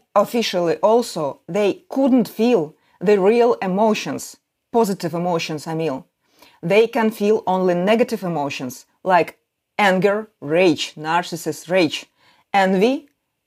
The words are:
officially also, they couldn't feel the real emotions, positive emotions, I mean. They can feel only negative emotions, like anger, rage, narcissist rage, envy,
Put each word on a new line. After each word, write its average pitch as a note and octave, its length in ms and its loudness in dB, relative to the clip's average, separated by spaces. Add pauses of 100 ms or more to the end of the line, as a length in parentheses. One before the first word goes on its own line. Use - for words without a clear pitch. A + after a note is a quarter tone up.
(160)
officially G3 600 0
also, G3+ 720 0
they G3 420 -2
couldn't C4 400 2
feel G#3+ 460 0 (260)
the G3+ 180 4
real A#3 420 4
emotions, G3 760 -2 (340)
positive G3 420 -2
emotions, E3+ 540 -4
I E3 60 -6
mean. D#3 300 -4 (580)
They G3+ 260 4
can A3+ 220 0
feel G#3+ 380 0
only F#3 260 2
negative G#3+ 500 0
emotions, C#3+ 640 -6 (180)
like F3 360 0 (400)
anger, G3+ 500 0 (100)
rage, D#3 560 0
narcissist D#3+ 720 -6
rage, F3 360 0 (480)
envy, G3+ 560 0 (380)